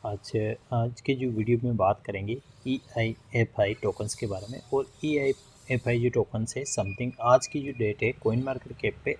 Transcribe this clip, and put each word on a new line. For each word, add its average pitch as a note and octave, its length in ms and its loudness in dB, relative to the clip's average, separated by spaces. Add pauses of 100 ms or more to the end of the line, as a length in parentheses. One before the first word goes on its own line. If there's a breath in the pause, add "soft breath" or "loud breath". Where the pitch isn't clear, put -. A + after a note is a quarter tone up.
आज, G#2+ 500 -2 (180)
आज A#2+ 280 -2
के C#3 120 0
जो B2+ 160 -2
video A2+ 340 2
में A#2+ 140 0
बात G2 280 4
करेंगे G2+ 320 -4 (300)
ईआईएफ़आई A2+ 1040 0
टोकन्स G2+ 420 -4
के A#2 120 -6
बारे G2 240 -6
में। C3+ 100 -10 (120)
और C3+ 120 2 (200)
ईआईएफ़आई C3+ 920 0
जो A#2+ 100 2
tokens A2+ 480 -2
है, C#3 60 -4
something A2+ 480 -4 (100)
आज A#2+ 260 6
की D3+ 120 -4
जो C#3 120 -6
date G#2+ 320 0
है, A#2 80 2
coin A#2+ 320 0
market B2+ 340 -8
cap G#2+ 180 -2 (100)
पे C#3+ 140 0